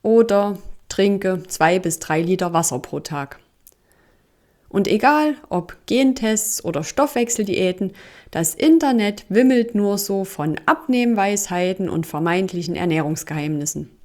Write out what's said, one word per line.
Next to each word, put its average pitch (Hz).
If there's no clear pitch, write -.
oder 214
„Trinke 190
zwei 170
bis 170
drei 160
Liter 175
Wasser 160
pro 143
Tag.“ 143
Und 196
egal, 294
ob 175
Gentests 233
oder 156
Stoffwechseldiäten, 202
das 165
Internet 262
wimmelt 233
nur 202
so 196
von 156
Abnehmweisheiten 202
und 165
vermeintlichen 175
Ernährungsgeheimnissen. 151